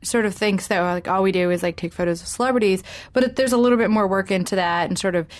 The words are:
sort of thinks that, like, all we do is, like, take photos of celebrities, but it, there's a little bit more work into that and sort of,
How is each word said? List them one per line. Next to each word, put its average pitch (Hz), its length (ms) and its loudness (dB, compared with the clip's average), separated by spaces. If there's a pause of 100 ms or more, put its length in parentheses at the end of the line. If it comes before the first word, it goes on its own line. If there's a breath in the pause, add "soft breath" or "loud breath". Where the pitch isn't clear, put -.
sort 226 240 0
of 196 80 -2
thinks 196 340 -2
that, 190 140 0
like, 175 260 -2
all 190 160 0
we 196 80 2
do 180 200 2
is, 175 100 -2
like, 175 160 -2
take 170 160 -8
photos 170 280 -2
of - 60 -14
celebrities, 220 540 0 (320 loud breath)
but 254 100 2
it, 254 120 -2
there's 262 180 0
a 247 40 2
little 240 200 4
bit 226 120 2
more 214 180 2
work 190 240 0
into 185 240 0
that 175 340 0
and 180 80 -2
sort 185 180 -2
of, 165 120 -2 (120)